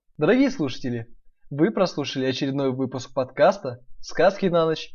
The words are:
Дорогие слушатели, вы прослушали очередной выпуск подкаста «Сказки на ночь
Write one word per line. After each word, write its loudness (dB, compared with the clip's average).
Дорогие 4
слушатели, -4
вы 2
прослушали -2
очередной -2
выпуск -6
подкаста 0
«Сказки 2
на 4
ночь -4